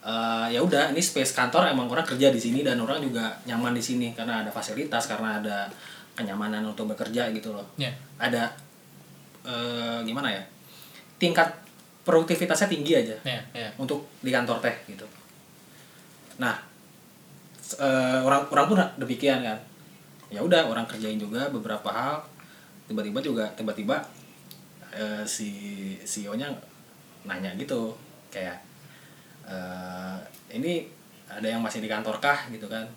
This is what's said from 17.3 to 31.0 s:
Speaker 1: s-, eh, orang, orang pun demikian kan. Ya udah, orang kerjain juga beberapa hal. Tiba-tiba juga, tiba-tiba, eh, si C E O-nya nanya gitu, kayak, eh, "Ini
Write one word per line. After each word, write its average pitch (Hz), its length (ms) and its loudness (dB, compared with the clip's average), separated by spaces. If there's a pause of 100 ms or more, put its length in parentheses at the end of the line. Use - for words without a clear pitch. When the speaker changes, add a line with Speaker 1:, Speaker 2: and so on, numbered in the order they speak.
Speaker 1:
s-, - 160 -12
eh, 131 400 4
orang, 139 320 6
orang 139 160 8
pun 208 100 6 (220)
demikian 127 400 2
kan. 113 160 -4 (720)
Ya 104 160 -6
udah, 165 240 6
orang 113 160 0
kerjain 110 320 -4
juga 107 320 -2
beberapa 107 400 -4
hal. 131 320 -2 (720)
Tiba-tiba 107 320 -2
juga, 113 320 0
tiba-tiba, 110 480 -2 (880)
eh, 107 320 -4
si 104 260 -4 (540)
C 104 220 -6
E 101 40 -8
O-nya 127 220 -4 (720)
nanya 92 320 -6
gitu, 113 400 -4 (320)
kayak, 90 320 -8 (880)
eh, 92 680 -8 (340)
"Ini 160 320 -2 (480)